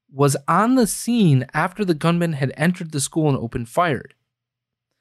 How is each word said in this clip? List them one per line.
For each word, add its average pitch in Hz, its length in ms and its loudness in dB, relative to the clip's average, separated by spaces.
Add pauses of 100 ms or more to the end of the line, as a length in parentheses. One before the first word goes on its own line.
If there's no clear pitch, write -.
(120)
was 139 260 2 (100)
on 214 280 2
the 247 100 4
scene 185 680 2
after 180 300 -4
the 175 120 0
gunman 165 380 0
had 135 220 -4
entered 170 360 -2
the 147 80 -4
school 156 280 -2
and 135 100 2
opened 117 320 -8
fire. 160 360 -2 (960)